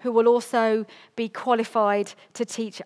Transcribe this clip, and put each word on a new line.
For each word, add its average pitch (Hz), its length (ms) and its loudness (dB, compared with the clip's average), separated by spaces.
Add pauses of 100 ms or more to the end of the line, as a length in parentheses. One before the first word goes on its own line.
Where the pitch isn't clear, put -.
who 247 120 -4
will 233 160 4
also 226 580 2 (300)
be 226 120 -4
qualified 220 840 0 (200)
to 240 100 -6
teach 220 420 -10